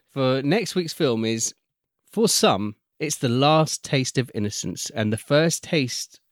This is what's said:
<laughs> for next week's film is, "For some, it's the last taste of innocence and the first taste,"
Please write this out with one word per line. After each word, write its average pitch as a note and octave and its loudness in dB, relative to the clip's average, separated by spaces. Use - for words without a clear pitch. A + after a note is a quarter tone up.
<laughs> - -20
for C3+ 0
next F3 0
week's E3+ -4
film A#2 0
is, A2+ -2
"For G#3+ 2
some, G#2+ 0
it's D3 -4
the B2 0
last D3 4
taste C3+ -2
of B2 0
innocence G2+ -6
and G#2+ -2
the A2 0
first D#3 0
taste," - -4